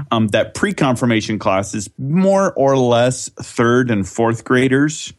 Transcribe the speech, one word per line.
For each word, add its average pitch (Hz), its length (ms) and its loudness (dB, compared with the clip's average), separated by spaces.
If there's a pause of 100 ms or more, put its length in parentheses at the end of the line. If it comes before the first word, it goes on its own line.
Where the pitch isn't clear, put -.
(120)
Um, 110 180 2
that - 240 -2
pre-confirmation 123 840 0
class 98 340 -2
is 107 240 -8
more 190 560 0
or 135 240 2
less 123 520 2
third 120 600 0
and 98 160 0
fourth 117 380 -2
graders. 135 720 0